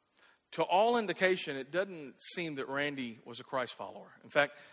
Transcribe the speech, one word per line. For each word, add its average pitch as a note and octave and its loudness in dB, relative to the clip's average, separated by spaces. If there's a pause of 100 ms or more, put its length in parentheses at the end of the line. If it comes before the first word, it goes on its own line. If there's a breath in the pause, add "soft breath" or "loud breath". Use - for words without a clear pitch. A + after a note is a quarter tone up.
(540 soft breath)
to E3 0
all A3 6
indication, F#3 2
it C3+ -8
doesn't E3+ -4 (180)
seem E3 -4
that C3 -4
Randy C3+ -2
was A#2 -12
a B2+ -12
Christ B2+ -2
follower. G2 -10 (160)
In A#2 -18
fact, D3 2 (160 loud breath)